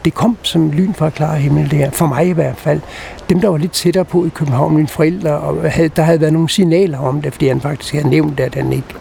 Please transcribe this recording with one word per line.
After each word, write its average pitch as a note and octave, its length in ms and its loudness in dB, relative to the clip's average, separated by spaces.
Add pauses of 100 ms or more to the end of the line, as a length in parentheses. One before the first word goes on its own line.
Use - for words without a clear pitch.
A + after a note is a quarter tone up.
det D#3+ 100 0
kom A#3 280 0
som D#3+ 280 0
lyn F#3 240 0
fra D#3 160 0
klar D#3 260 -2
himmel, C#3+ 340 2
det D3 80 2
her. C#3 120 0
For E3+ 160 0
mig C#3+ 220 0
i F3+ 40 2
hvert C#3+ 240 -2
fald. D3+ 240 -2 (480)
Dem, F3+ 120 2
der A3 80 2
var E3 100 2
lidt E3 140 -2
tættere F3 320 0
på F3 220 0
i - 20 -2
København, D3 460 0
mine D3+ 140 2
forældre, E3 420 0
og D3 400 -2
havde, D#3+ 180 2
der D#3+ 140 0
havde D#3+ 180 4
været D#3 120 2
nogle D#3+ 160 2
signaler E3+ 500 2
om C#3+ 240 -2
det, D3 100 -4
fordi - 160 0
han C3 120 2
faktisk C#3 340 -6
havde D3 140 0
nævnt, D3 320 2
at B2+ 140 -2
han C3+ 180 -2
ikke C3 160 -4 (120)